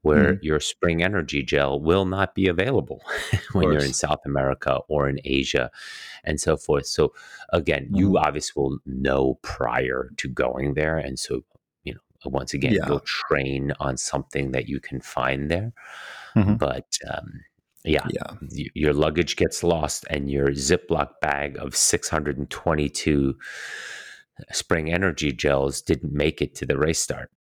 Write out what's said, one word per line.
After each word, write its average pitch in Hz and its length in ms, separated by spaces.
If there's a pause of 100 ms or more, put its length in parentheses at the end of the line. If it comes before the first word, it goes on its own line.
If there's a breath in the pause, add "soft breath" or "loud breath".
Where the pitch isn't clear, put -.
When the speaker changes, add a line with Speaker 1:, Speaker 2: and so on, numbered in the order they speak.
Speaker 1:
where 73 340
Speaker 2:
Mm-hmm. 98 100
Speaker 1:
your 76 160
spring 85 420
energy 85 400
gel 69 360
will 87 280
not 95 280
be 95 140
available 92 540 (160)
<laughs> - 160
Speaker 2:
Of - 60 (120)
Speaker 1:
when 92 120
you're 76 180
in 69 60
Speaker 2:
course. 65 100
Speaker 1:
South 73 260
America 67 540 (100)
or 73 180
in 69 180
Asia 67 460 (540 loud breath)
and 76 160
so 80 160
forth. 71 300
So - 260 (380 loud breath)
again, 78 420
you 98 160
Speaker 2:
Mm-hmm. 92 80 (100)
Speaker 1:
obviously 73 360
will 67 240
know 67 560
prior 64 760
to - 140
going 64 420
there. 78 240
And 67 220
so, - 240 (420)
you - 80
know, - 80 (300)
once 65 240
again, 71 180
Speaker 2:
Yeah. 85 140
Speaker 1:
you'll 73 180
train 69 760
on 69 180
something 69 540
that 65 140
you 67 140
can 65 220
find 67 480
there. 98 240 (600 loud breath)
Speaker 2:
Mm-hmm. 104 200
Speaker 1:
But, 67 320 (260)
um, - 300 (420)
yeah, 76 260
Speaker 2:
Yeah. - 300
Speaker 1:
y-, 71 320
your 76 220
luggage 78 420
gets - 260
lost 80 460
and 69 220
your 69 220
Ziploc 73 680
bag 71 380
of 67 180
six - 320
hundred 73 300
and 71 100
twenty-two 73 880 (1120 loud breath)
spring 80 400
energy 85 420
gels 69 500
didn't 78 300
make 73 300
it 71 140
to - 100
the 73 120
race 78 200
start. - 320 (100)